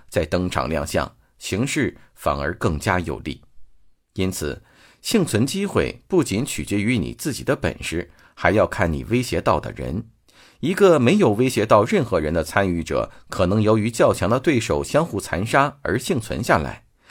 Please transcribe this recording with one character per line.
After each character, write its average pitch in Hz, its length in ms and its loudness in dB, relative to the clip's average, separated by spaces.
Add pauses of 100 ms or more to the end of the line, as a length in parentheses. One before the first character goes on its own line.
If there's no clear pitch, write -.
(100)
再 82 160 0
登 90 240 -2
场 65 180 -2
亮 73 180 -2
相， - 300 -4 (220)
形 107 280 -4
势 139 300 -2 (180)
反 71 240 -2
而 71 160 -4
更 80 240 -2
加 90 220 0
有 82 200 -6
利。 67 200 -10 (720)
因 95 160 -2
此， 76 320 -8 (380)
幸 202 240 0
存 117 220 2
机 190 180 -4
会 98 420 -2
不 175 160 2
仅 113 220 -2
取 - 200 -8
决 101 140 -2
于 110 200 0
你 62 160 -4
自 - 180 -6
己 67 100 -8
的 147 140 0
本 - 260 -4
事， - 280 -6 (240)
还 - 160 2
要 98 160 4
看 85 260 0
你 71 120 -4
威 120 180 0
胁 85 180 -2
到 90 200 0
的 - 120 -10
人。 71 360 -8 (520)
一 170 140 -2
个 180 260 6
没 127 160 4
有 175 160 4
威 120 160 2
胁 110 180 0
到 107 160 6
任 98 220 2
何 87 160 0
人 76 120 -2
的 82 120 0
参 101 260 0
与 82 140 -2
者， 65 260 -2 (180)
可 - 180 0
能 101 140 2
由 107 160 4
于 107 140 0
较 117 240 4
强 95 160 0
的 123 80 2
对 139 220 2
手 73 240 0
相 147 200 0
互 107 160 -6
残 90 240 -4
杀 135 380 0
而 95 160 -2
幸 151 220 -2
存 - 220 -6
下 143 140 2
来。 73 280 -4 (260)